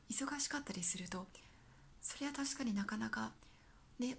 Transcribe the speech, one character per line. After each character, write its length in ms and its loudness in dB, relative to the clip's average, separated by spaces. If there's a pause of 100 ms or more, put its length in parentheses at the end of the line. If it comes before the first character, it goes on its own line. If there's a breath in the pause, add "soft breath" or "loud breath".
忙 300 4
し 80 2
か 100 -2
っ 60 -4
た 100 -6
り 80 -4
す 160 6
る 100 -6
と、 200 -6 (720 loud breath)
そ 180 -2
れ 60 0
は 80 0
確 240 0
か 60 -2
に 100 2
な 120 2
か 120 -2
な 140 -2
か 200 -2 (680 loud breath)
ね、 200 -2